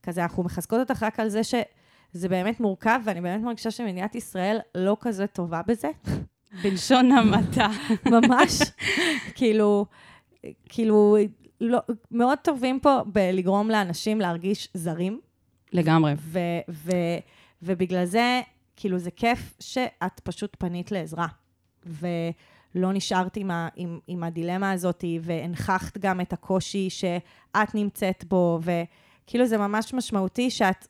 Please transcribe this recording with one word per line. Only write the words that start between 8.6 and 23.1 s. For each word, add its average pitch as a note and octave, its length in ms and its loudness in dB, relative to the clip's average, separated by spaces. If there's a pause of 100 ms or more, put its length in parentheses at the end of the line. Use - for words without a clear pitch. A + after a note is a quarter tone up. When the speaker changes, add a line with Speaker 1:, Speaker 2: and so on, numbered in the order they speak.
Speaker 1:
כאילו, G#3+ 500 4 (840)
כאילו, G#3+ 480 6 (440)
לא, A#3 180 2 (320)
מאוד B3 260 2
טובים C4 420 0
פה C#4 260 6
בלגרום F#3+ 640 0
לאנשים G#3+ 520 -2
להרגיש F3+ 520 -2
זרים. F3+ 460 -4 (540)
Speaker 2:
לגמרי. D#3+ 440 4
Speaker 1:
ו-, D#3+ 220 -6 (300)
ו-, E3+ 480 -2 (440)
ובגלל F3+ 440 -2
זה, A#3+ 360 0 (340)
כאילו, F#3 240 -2
זה F3 120 -8
כיף - 480 -2
שאת - 640 -6
פשוט G3+ 360 -10
פנית F3 320 -6
לעזרה, E3 360 -6 (580)
ולא E3+ 1080 -6
נשארת F#3 440 -2